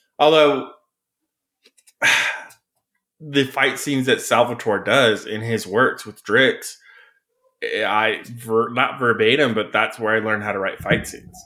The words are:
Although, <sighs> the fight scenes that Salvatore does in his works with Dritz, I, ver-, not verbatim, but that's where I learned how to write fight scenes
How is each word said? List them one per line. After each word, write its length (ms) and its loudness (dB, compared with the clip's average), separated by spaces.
Although, 520 4
<sighs> 1200 -6
the 240 0
fight 340 0
scenes 280 -2
that 140 2
Salvatore 640 0
does 420 2
in 160 -8
his 240 -4
works 380 0
with 200 -18
Dritz, 540 0
I, 640 0
ver-, 440 -2
not 280 -2
verbatim, 560 2
but 180 -4
that's 260 0
where 180 0
I 40 0
learned 220 -2
how 100 -4
to 60 -4
write 220 -6
fight 260 -2
scenes 400 -18